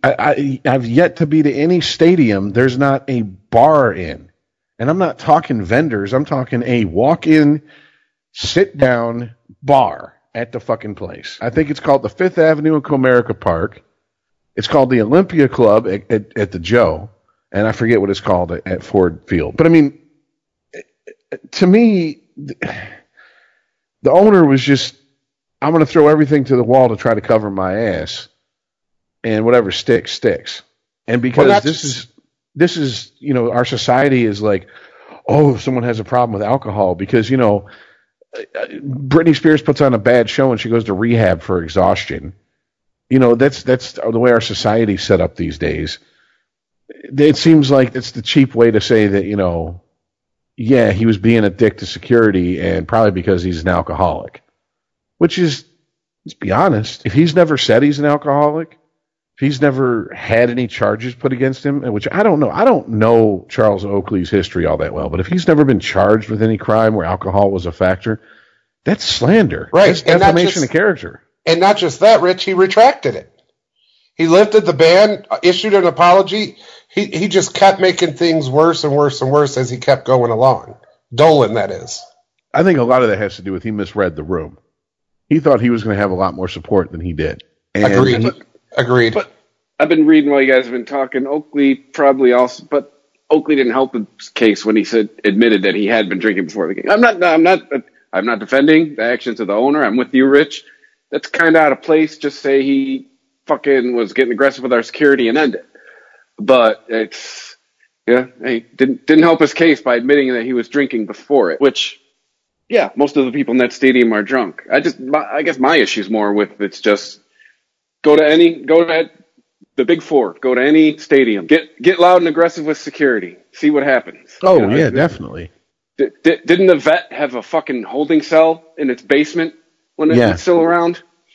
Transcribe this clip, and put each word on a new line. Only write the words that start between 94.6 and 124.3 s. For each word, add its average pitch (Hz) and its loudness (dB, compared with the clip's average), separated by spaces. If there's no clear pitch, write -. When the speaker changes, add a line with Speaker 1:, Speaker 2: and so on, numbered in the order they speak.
Speaker 3:
when 110 0
he 101 0
said, 110 -2
admitted 104 2
that 95 0
he 101 -4
had 110 -2
been 92 -6
drinking 95 -2
before 85 -6
the 98 -8
game. - -6
I'm 208 2
not, 220 0
I'm 165 2
not, 180 2
I'm 95 -4
not 117 -4
defending 147 2
the 110 -6
actions 120 -6
of 104 -6
the 98 -2
owner. 139 0
I'm 110 -2
with 123 -4
you, 131 4
Rich. 147 2
That's 135 -8
kinda 165 2
out 147 2
of - -12
place. 156 0
Just 143 -8
say 139 0
he 135 -4
fucking 131 -2
was 113 -4
getting 127 0
aggressive 131 -2
with 127 -4
our 117 0
security 135 0
and 117 0
end 139 0
it. - -12
But 113 2
it's, - -8
yeah, 127 2
hey, 123 -4
didn't, 131 -4
didn't 156 4
help 165 4
his 151 2
case 165 0
by 123 -2
admitting 131 0
that 117 -4
he 127 -6
was 120 -4
drinking 127 -4
before 104 -2
it, 73 -6
which, - -2
yeah, 165 0
most 143 -2
of 135 2
the 127 -6
people 135 -4
in 127 2
that 123 0
stadium 123 2
are 107 -2
drunk. 110 -6
I 135 2
just, 147 -4
my, 139 -6
I 135 -8
guess 160 -4
my 143 2
issue's 101 -2
more 104 -2
with 104 -4
it's 101 -8
just - -2
go 151 4
to 156 4
any, 165 2
go 160 4
to 165 -4
the 127 0
Big 165 0
Four, 117 0
go 127 0
to 127 0
any 151 2
stadium, 113 0
get, 160 0
get 175 2
loud 180 6
and 170 0
aggressive 165 -2
with 151 -4
security, 117 -4
see - -2
what 147 0
happens. - -4